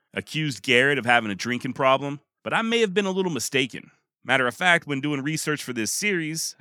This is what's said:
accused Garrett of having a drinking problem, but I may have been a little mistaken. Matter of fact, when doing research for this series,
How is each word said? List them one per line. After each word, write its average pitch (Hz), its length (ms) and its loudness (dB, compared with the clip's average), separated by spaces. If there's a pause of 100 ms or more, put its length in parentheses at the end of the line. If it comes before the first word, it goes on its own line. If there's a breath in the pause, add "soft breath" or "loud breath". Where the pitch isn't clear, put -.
(120)
accused 143 520 -4
Garrett 135 340 4
of 113 80 -4
having 120 240 4
a 98 60 -2
drinking 123 380 -4
problem, 139 460 2 (240)
but 113 100 -6
I 208 100 0
may 233 160 0
have 202 160 0
been 202 100 0
a 190 60 -2
little 185 200 -2
mistaken. 131 600 -4 (340)
Matter 127 220 2
of 120 80 -2
fact, 175 320 2
when 139 140 -4
doing 143 200 -2
research 151 420 -4
for 131 100 -8
this 110 180 -2
series, 160 680 -4